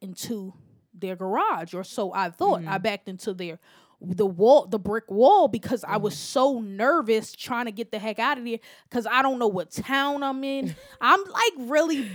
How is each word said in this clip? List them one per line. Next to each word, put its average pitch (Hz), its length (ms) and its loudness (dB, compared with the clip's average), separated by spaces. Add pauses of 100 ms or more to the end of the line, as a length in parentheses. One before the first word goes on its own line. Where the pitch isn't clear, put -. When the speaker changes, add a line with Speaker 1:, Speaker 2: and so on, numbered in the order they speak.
Speaker 1:
into 190 520 -10 (400)
their 185 220 -8
garage, 190 600 -2
or 185 80 -6
so 196 300 -6
I 185 180 -2
thought. 311 300 0
I - 20 -10
Speaker 2:
Mm-hmm. 190 200 -4
Speaker 1:
backed 202 260 -4
into 190 240 -8
their, 175 260 -10 (400)
the 185 260 0
wall, 202 420 6
the 196 120 -4
brick 208 320 -6
wall, 285 360 6
because 214 360 -4
I 202 140 -2
was 208 160 -2
Speaker 2:
Mm-hmm. 151 80 -10
Speaker 1:
so 262 400 0
nervous 220 720 0
trying 240 320 -6
to 226 60 -8
get 208 200 -10
the 214 80 -6
heck 208 200 -6
out 262 180 0
of 240 80 -10
there 226 140 -6 (300)
'cause 240 160 -2
I 247 160 4
don't 269 180 2
know 233 80 2
what 180 240 -2
town 277 520 -2
I'm 269 200 -4
in. 269 320 -4 (120)
Speaker 2:
<laughs> - 140 -20
Speaker 1:
I'm, 349 240 4
like, 403 280 0 (160)
really 302 460 2